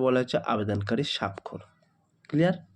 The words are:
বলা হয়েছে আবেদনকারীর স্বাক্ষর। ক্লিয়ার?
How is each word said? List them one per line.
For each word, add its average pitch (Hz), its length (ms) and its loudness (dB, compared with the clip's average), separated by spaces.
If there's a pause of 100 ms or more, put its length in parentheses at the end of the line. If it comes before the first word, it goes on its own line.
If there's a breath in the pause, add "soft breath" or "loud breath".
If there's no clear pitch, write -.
বলা 127 140 6
হয়েছে - 180 0 (160)
আবেদনকারীর 107 640 0
স্বাক্ষর। - 460 -8 (680)
ক্লিয়ার? 170 260 2 (200)